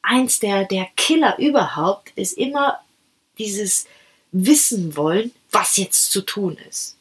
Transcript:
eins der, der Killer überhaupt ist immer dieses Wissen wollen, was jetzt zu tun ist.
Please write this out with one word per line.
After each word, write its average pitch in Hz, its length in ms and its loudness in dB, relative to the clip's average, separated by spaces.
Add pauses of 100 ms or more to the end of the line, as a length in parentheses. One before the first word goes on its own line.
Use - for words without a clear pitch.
eins 254 380 0
der, 196 260 0
der 190 220 -2 (100)
Killer 311 420 2
überhaupt 196 760 0
ist - 220 -6
immer 277 420 -2 (600)
dieses 208 460 -4 (480)
Wissen 185 640 2
wollen, 180 340 0 (180)
was - 280 0
jetzt - 340 0
zu 196 100 0
tun 190 360 -6 (120)
ist. - 320 -10